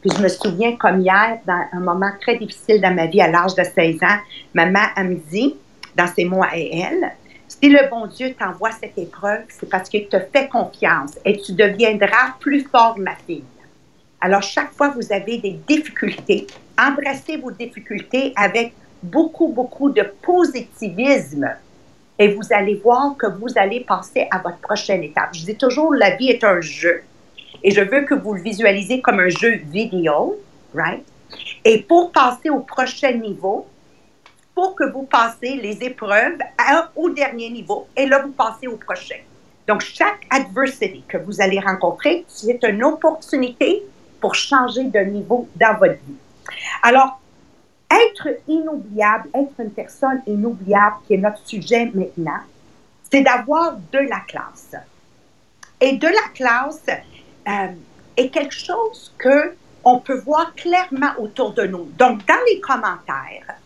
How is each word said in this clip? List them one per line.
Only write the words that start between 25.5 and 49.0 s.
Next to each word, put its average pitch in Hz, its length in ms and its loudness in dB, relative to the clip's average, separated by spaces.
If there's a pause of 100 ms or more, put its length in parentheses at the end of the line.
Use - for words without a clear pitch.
toujours, 285 380 2
la 202 220 4
vie 262 140 -2
est 240 140 2
un 185 180 4
jeu 170 420 -2 (600)
et 196 80 4
je 196 100 4
veux 254 240 2
que 285 80 0
vous 208 200 -2
le 185 80 -6
visualisez 202 600 0
comme 214 180 2
un 180 100 4
jeu 208 300 0 (120)
vidéo, 185 680 0 (340)
right ? 165 300 -4 (640)
Et 220 160 6
pour 349 300 4
passer 262 380 2
au 277 100 0
prochain - 540 -2
niveau, 208 540 -4 (840)
pour 381 220 0
que 320 80 0
vous 269 200 -6
passez 240 520 0
les 214 260 -8
épreuves 247 560 0 (220)
à, 294 360 2
au 330 140 0
dernier 240 400 -4
niveau 208 380 -8 (100)
et 269 80 2
là, 277 140 4
vous 277 140 -6
passez 226 340 -4
au 233 80 -10
prochain. - 420 -12 (500)
Donc, 208 140 0
chaque - 480 -2
adversity 254 800 -2
que 190 100 -8
vous 170 240 -6
allez 196 180 2
rencontrer, 190 680 0
c'est 240 380 -2
une 214 180 0
opportunité 311 960 0 (380)
pour - 160 -2
changer 254 480 0
de 220 160 0
niveau 202 560 -2
dans 208 240 4
votre 190 140 6
vie. - 220 -14 (680)
Alors, 262 360 6 (720)
être 427 380 4 (200)
inoubliable, 220 840 -2